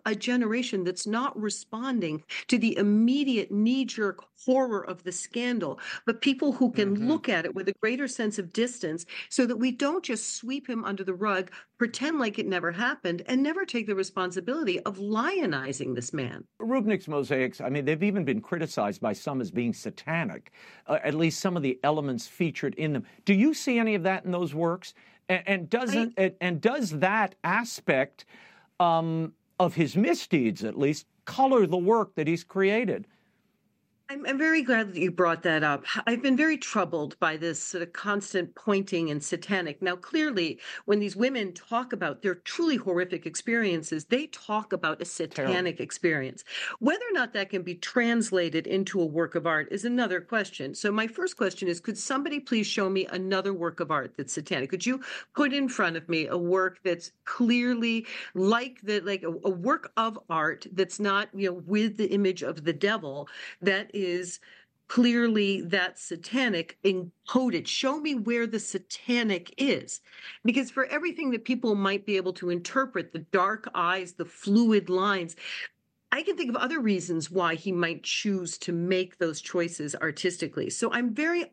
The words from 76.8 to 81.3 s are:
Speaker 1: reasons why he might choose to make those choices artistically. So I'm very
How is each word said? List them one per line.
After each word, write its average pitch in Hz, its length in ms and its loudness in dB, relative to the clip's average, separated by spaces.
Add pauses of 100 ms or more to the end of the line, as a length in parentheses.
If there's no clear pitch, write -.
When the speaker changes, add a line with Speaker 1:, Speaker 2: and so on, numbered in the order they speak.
Speaker 1:
reasons 165 500 0
why 170 240 2
he 165 180 -4
might 170 300 0
choose 185 560 -2
to - 140 -6
make 180 460 0
those 160 220 -2
choices 170 540 -4
artistically. 160 760 -4
So - 220 -2
I'm 240 220 -2
very 330 380 0